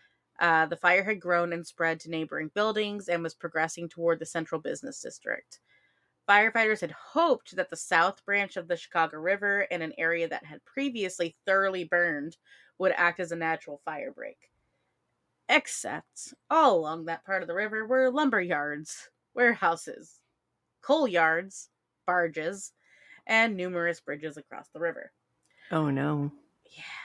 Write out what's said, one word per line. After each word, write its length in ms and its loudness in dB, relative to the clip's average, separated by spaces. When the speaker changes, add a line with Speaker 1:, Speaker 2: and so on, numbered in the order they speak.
Speaker 1:
uh, 280 6
the 80 -4
fire 280 4
had 180 -2
grown 320 2
and 120 -6
spread 360 -2
to 100 -14
neighboring 420 -4
buildings 560 -2
and 140 0
was 100 -6
progressing 560 -4
toward 300 0
the 80 -8
central 340 -4
business 400 -8
district. 580 -10
Firefighters 520 4
had 100 -6
hoped 640 0
that 140 -2
the 80 -12
south 480 2
branch 320 -2
of 100 -8
the 80 -2
Chicago 420 -2
River 440 0
in 200 -2
an 160 -6
area 300 -2
that 180 -6
had 200 -18
previously 800 -4
thoroughly 400 2
burned 500 0
would 140 2
act 300 2
as 100 -4
a 60 -6
natural 480 -4
fire 260 -8
break. 400 -14
Except, 840 -2
all 280 6
along 280 -2
that 200 -6
part 160 -2
of 60 -10
the 80 -4
river 320 -2
were 240 4
lumber 300 2
yards, 680 -4
warehouses, 840 0
coal 260 4
yards, 640 2
barges, 680 -2
and 280 4
numerous 440 -2
bridges 380 -10
across 320 -16
the 100 -14
river. 320 -6
Speaker 2:
Oh, 220 2
no. 400 0
Speaker 1:
Yeah, 120 -18